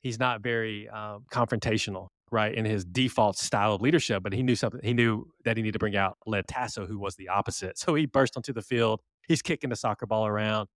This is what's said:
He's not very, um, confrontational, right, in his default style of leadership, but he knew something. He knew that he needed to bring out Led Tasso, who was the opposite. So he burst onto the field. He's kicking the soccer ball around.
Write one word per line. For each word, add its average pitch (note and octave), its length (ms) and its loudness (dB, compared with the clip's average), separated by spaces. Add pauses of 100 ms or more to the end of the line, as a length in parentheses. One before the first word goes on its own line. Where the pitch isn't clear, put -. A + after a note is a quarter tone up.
He's A#2 160 -4
not B2 240 0
very, A2 460 -2
um, G#2+ 440 -10
confrontational, A2 760 0 (220)
right, G#2+ 240 0
in A2+ 100 0
his G#2 200 0
default G#2+ 540 2
style G#2+ 360 2
of F#2 60 -2
leadership, B2 420 2
but G2 100 -4
he A#2 100 0
knew B2 140 4
something. A#2+ 260 -2
He A#2 120 0
knew A2+ 320 2 (180)
that A2+ 120 0
he A2+ 60 -2
needed G#2+ 120 -2
to A2 40 -4
bring G2+ 180 0
out G2 300 0
Led G#2 200 -2
Tasso, A2+ 400 -6
who G#2 120 -8
was G2 180 -6
the F#2+ 120 -14
opposite. F#2+ 500 -2
So E3 160 0
he D3+ 120 2
burst C3+ 300 2
onto C3 160 -8
the A2+ 80 -4
field. A2+ 400 2 (260)
He's D#3+ 140 2
kicking - 300 -4
the A2 60 -2
soccer A2 300 -2
ball A2 200 2
around. G#2+ 500 0